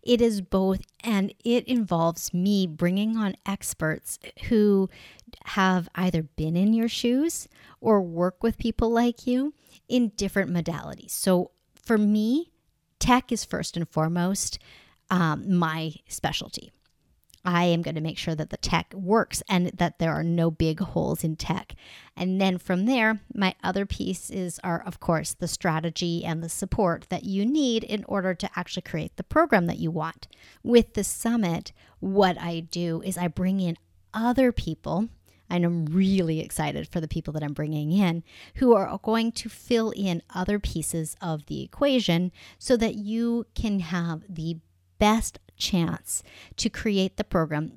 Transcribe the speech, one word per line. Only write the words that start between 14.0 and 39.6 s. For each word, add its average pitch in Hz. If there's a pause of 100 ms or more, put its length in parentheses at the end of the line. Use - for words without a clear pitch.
um, 175
my 160 (140)
specialty. - (760)
I 175
am 170
gonna 156
make 160
sure 160
that 156
the -
tech -
works 196
and 180
that -
there 165
are 151
no 170
big 160
holes 165
in 160
tech. - (380)
And 185
then 185
from 185
there, 220 (120)
my 190
other 196
pieces 185
are, 170
of -
course, 156
the 175
strategy 170
and 165
the 170
support -
that -
you 196
need 254
in 208
order 190
to 185
actually 180
create 160
the -
program 277
that -
you 165
want. 160 (340)
With 233
the 202
summit, 214 (300)
what 190
I 170
do 170
is 185
I 175
bring 185
in 170 (360)
other 240
people, 165 (420)
and 175
I'm 170
really 175
excited 151
for 175
the 156
people 156
that 151
I'm 147
bringing 151
in, 175 (300)
who 247
are -
going 226
to -
fill 226